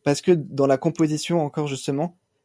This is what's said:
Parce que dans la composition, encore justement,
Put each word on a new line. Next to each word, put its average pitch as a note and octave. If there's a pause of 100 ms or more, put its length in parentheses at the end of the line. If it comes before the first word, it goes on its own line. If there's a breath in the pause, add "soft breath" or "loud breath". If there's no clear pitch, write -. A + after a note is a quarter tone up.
Parce C#3+
que F#3
dans C#3
la C3+
composition, D#3+
encore D3
justement, C#3 (280)